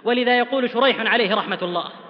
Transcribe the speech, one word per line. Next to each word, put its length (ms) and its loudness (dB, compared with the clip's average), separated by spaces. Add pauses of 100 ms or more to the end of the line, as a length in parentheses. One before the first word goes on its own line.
ولذا 340 2
يقول 320 0
شريح 300 2
عليه 340 2
رحمة 280 -2
الله 220 -4 (260)